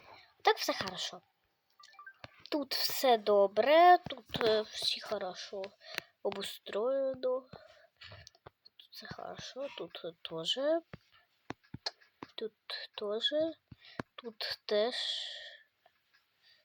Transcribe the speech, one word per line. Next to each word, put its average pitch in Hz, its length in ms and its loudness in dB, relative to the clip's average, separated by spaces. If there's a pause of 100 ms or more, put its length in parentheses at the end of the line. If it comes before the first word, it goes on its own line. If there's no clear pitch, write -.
(420)
Так 427 140 6
все - 160 -4
хорошо. 185 480 -6 (1300)
Тут 285 240 -2
все - 440 4
добре, 214 800 8
тут, - 460 -6
е, 214 180 4
всі - 380 -4
хорошо 196 640 -8 (600)
обустроєно. 254 1200 -4 (1300)
Тут - 140 -20
все - 160 -18
хорошо, - 640 -12 (100)
тут, - 260 -12
е, 170 80 -10 (100)
теж. 165 360 -4 (1800)
Тут 220 180 -8 (440)
теж. 208 380 -2 (800)
Тут - 520 -10
теж. 220 280 2 (1700)